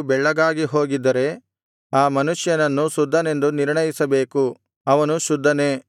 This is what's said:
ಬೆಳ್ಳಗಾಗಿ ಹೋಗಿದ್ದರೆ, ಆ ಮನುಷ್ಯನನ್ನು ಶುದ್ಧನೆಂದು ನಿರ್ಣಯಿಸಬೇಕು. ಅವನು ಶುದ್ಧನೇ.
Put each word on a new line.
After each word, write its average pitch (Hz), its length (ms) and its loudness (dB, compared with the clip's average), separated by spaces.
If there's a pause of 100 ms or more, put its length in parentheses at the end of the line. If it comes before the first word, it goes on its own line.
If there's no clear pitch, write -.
ಬೆಳ್ಳಗಾಗಿ 156 640 0
ಹೋಗಿದ್ದರೆ, 135 640 0 (640)
ಆ 135 140 4
ಮನುಷ್ಯನನ್ನು 151 840 0
ಶುದ್ಧನೆಂದು 151 640 0
ನಿರ್ಣಯಿಸಬೇಕು. 143 920 0 (440)
ಅವನು 147 320 2
ಶುದ್ಧನೇ. 143 520 0 (180)